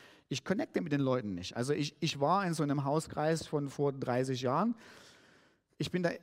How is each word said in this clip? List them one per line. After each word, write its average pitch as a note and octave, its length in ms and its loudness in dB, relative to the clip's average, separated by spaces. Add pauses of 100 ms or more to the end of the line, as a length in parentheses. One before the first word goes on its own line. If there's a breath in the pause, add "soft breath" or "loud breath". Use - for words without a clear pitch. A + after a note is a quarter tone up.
(280 loud breath)
ich C#3 160 -4
connecte A#3+ 380 0
mit E3+ 100 -4
den C#3+ 100 4
Leuten B2+ 320 2
nicht. F2+ 220 -8
Also B2+ 180 0
ich, D3 260 -2
ich D3 200 -2
war F3 260 4
in E3+ 80 0
so D#3 100 0
einem C#3+ 200 0
Hauskreis D#3 640 0
von C#3+ 220 -2
vor C#3+ 220 0
dreißig B2+ 500 -2
Jahren. E3 340 2 (1040 loud breath)
Ich - 120 -4
bin F3+ 100 0
da E3+ 80 2 (140)